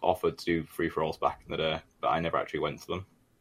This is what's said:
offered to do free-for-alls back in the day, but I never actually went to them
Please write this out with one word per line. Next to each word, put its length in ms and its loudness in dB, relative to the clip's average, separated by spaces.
offered 360 2
to 60 -12
do 200 2
free-for-alls 520 -2
back 300 0
in 40 -12
the 60 -4
day, 240 0
but 60 2
I 120 2
never 160 0
actually 240 -2
went 220 -2
to 40 -18
them 200 -4